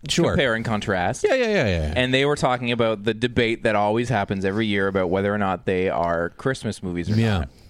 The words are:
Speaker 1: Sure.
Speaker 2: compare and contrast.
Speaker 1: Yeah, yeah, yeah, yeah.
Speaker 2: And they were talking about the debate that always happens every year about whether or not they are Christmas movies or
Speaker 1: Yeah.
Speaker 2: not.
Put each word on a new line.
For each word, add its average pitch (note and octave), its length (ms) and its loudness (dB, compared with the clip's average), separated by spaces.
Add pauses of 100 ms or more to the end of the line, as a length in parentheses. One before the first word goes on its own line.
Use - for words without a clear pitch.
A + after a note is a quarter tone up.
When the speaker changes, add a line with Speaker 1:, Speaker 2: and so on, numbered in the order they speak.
Speaker 1:
Sure. D#3+ 240 2
Speaker 2:
compare B2 220 2
and A2+ 100 -4
contrast. G2+ 600 -2
Speaker 1:
Yeah, F4+ 80 2
yeah, B3 120 0
yeah, G3+ 200 2
yeah. D#2+ 280 0
Speaker 2:
And B2+ 180 0
they C3+ 120 4
were D3 100 0
talking B2 380 0
about A2 320 0
the A2+ 80 0
debate A#2 500 0
that A2 140 2
always G#2+ 320 0
happens G2+ 340 0
every G2 240 0
year G2+ 220 2
about F#2+ 200 0
whether G2 240 2
or G#2 40 -2
not F#2+ 280 -2
they F#2 240 0
are E2+ 420 0
Christmas - 520 -6
movies F2 260 -4
or G#2 60 2
Speaker 1:
Yeah. A2 240 2
Speaker 2:
not. D#2+ 100 -4 (200)